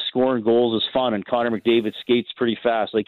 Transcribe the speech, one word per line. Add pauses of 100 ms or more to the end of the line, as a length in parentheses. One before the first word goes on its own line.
scoring
goals
is
fun,
and
Connor
McDavid
skates
pretty
fast."
Like,